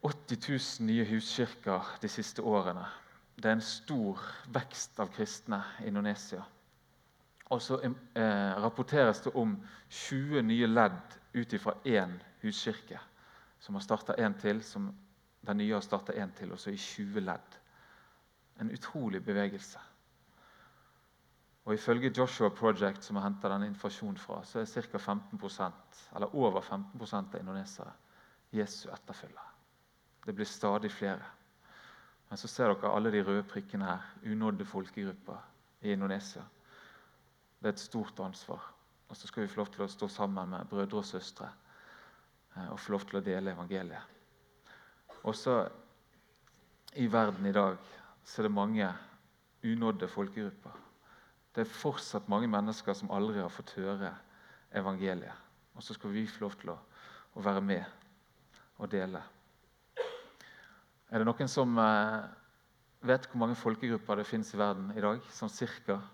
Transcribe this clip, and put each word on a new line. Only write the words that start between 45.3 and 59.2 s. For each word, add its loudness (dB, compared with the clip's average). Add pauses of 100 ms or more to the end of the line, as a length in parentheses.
i 4
verden 4
i 2
dag 4 (460)
så -6
er 2
det 2
mange 2 (720)
unådde 0
folkegrupper. -6 (800)
Det 2
er -2
fortsatt -4
mange 4
mennesker 0
som -4
aldri 2
har -2
fått -12
høre -2 (640)
evangeliet. -2 (400)
Og -12
så -10
skal -6
vi 0
få -6
lov -12
til -6
å, -16 (600)
å 0
være 4
med 2 (920)
og -6
dele. -2 (1800)